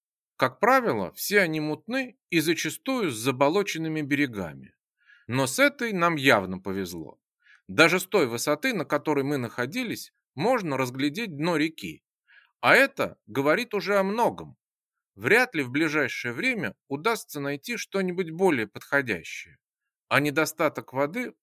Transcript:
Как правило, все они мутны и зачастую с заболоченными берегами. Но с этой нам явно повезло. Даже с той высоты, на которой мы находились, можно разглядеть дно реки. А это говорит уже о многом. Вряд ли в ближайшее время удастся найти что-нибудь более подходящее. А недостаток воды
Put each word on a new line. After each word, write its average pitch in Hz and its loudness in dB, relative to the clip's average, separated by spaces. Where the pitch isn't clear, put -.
Как 127 0
правило, 202 4
все - 0
они 156 2
мутны 214 -4
и 170 2
зачастую 165 -2
с 113 -6
заболоченными 156 0
берегами. 107 -4
Но 131 0
с 131 -4
этой 269 0
нам 170 2
явно 101 4
повезло. 92 -8
Даже 156 4
с 185 -6
той 170 2
высоты, 151 -2
на 170 -4
которой 143 0
мы 143 -2
находились, 135 -6
можно 180 0
разглядеть 143 -2
дно 165 0
реки. 156 -4
А 131 6
это 214 2
говорит 147 0
уже 196 0
о 196 4
многом. 196 -2
Вряд 139 2
ли 147 0
в 123 -6
ближайшее 143 -2
время 175 -4
удастся 156 -4
найти 143 -6
что-нибудь 180 -4
более 160 2
подходящее. 104 -4
А 123 4
недостаток 147 0
воды 151 -2